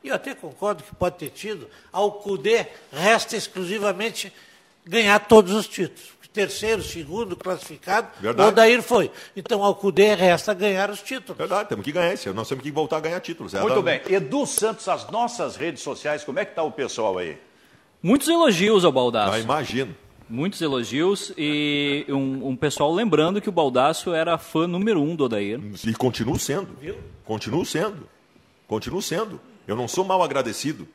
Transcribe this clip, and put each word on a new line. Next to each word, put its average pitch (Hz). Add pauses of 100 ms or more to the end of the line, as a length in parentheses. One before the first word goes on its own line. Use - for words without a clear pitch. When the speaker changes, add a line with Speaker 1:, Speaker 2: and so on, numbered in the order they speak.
Speaker 1:
e 269
eu 240
até 269
concordo 175
que -
pode 180
ter 147
tido, 202 (240)
ao 202
Cudê 202 (260)
resta 202
exclusivamente 196 (520)
ganhar 208
todos 208
os 214
títulos. - (220)
Terceiro, 208
segundo, 175
classificado, 185 (120)
Speaker 2:
Verdade. 117
Speaker 1:
o 214
Odair 226
foi. 202 (240)
Então, 196
ao 202
Cudê 202
resta 185
ganhar 196
os 202
títulos. 247
Speaker 2:
Verdade, 196
temos 101
que 147
ganhar 175
esse -
ano. 95
Nós 110
temos 131
que 147
voltar 151
a -
ganhar 165
títulos. 165
É 98
Speaker 3:
Muito 127
Speaker 2:
da 196
Speaker 3:
bem. 151
Edu 196
Santos, -
as 170
nossas 220
redes 156
sociais, 147
como 147
é 214
que -
tá 165
o 147
pessoal 110
aí? 82 (640)
Speaker 4:
Muitos 277
elogios 214
ao 156
Baldasso. 117
Speaker 2:
Ah, 113
imagino. 127 (360)
Speaker 4:
Muitos 156
elogios 147
e 147
um, 135
um 131
pessoal 147
lembrando 185
que -
o -
Baldasso 156
era 160
fã 160
número 185
um 156
do 139
Odair. 107 (260)
Speaker 2:
E 113
continuo 120
sendo. 170 (100)
Speaker 1:
Viu? 165 (280)
Speaker 2:
Continuo 110
sendo. 190 (600)
Continuo 123
sendo. 185 (260)
Eu 101
não 123
sou 185
mal 185
agradecido. 131